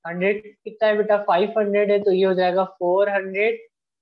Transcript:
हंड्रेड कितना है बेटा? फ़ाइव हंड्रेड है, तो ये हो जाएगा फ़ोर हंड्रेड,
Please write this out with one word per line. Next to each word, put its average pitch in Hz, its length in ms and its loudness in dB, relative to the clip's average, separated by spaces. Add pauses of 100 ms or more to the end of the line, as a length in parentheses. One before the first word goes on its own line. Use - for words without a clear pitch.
हंड्रेड 185 400 -2
कितना 214 420 -6
है 208 100 2
बेटा? 208 220 2
फ़ाइव 208 400 0
हंड्रेड 208 320 0
है, 208 100 2
तो 208 100 0
ये 190 140 2
हो 190 80 2
जाएगा 185 320 0
फ़ोर 185 460 0
हंड्रेड, 202 480 -2 (420)